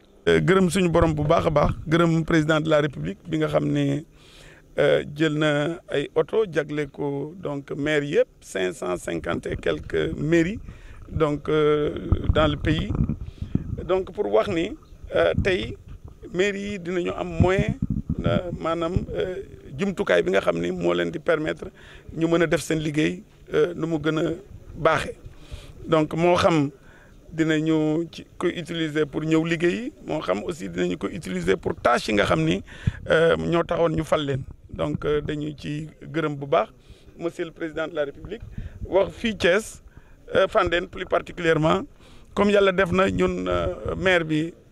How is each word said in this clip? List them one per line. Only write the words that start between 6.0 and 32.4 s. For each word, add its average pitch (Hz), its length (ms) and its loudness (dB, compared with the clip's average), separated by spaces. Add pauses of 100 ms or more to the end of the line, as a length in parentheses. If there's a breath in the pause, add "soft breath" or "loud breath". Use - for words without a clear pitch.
oto 202 340 2
jagle 147 380 -2
ko 143 480 -6
donc 147 400 -8
maire 147 300 0
yëpp, 190 220 2 (120)
cinq 185 340 -4
cent 180 220 -6
cinquante 82 520 -6
et 87 100 -6
quelques 78 580 -2
mairies 165 440 0 (520 loud breath)
donc, 147 380 0
euh, 151 440 2 (400)
dans 151 160 4
le 147 80 0
pays. 165 320 0 (960 loud breath)
Donc 185 300 -2
pour 208 180 -2
wax 214 160 4
ni, 196 280 -2 (380)
euh, 170 200 4 (100)
tey 208 320 -2 (580)
mairie 202 380 -2
yi 202 80 -8
dinañu 175 320 -4
am - 160 -6 (120)
moyen, 185 360 4 (500)
euh, 87 320 0
maanaam, 165 380 -2 (180)
euh, 180 300 -6 (340)
jumtukaay 180 460 2
bi 175 80 -2
nga 190 80 2
xam 180 200 0
ni 175 120 -2
moo 175 220 0
leen 175 180 0
di 165 80 -8
permettre 156 480 -2 (480 loud breath)
ñu 165 120 0
mën 170 160 4
a 165 40 4
def 151 140 0
seen 160 180 -2
liggéey, 156 420 0 (320)
euh, 156 220 2
nu 156 100 -4
mu 160 140 0
gën 156 180 0
a 160 140 0 (440)
baaxee. 160 420 0 (680 loud breath)
Donc 156 300 2
moo 175 200 4
xam 165 360 4 (600 soft breath)
dinañu 156 800 0
ci - 140 -16 (120)
ko 180 100 -2
utiliser 160 580 -2
pour 156 180 -6
ñëw 160 220 4
liggéey, 175 460 0 (140)
moo - 160 -4
xam 190 220 -2
aussi 180 260 -8
dinañu 180 280 -2
ko 196 100 -4
utiliser 185 500 -2
pour 185 180 -4
tâche - 320 0
yi 220 60 0
nga 202 120 4
xam 160 200 2